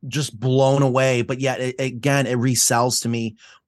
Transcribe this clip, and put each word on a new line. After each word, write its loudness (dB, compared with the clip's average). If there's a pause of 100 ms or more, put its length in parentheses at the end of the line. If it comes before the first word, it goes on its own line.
just -6
blown 4
away. 2
But -6
yet, -2
it, -6
again, 0
it -2
resells 2
to -4
me -4 (320)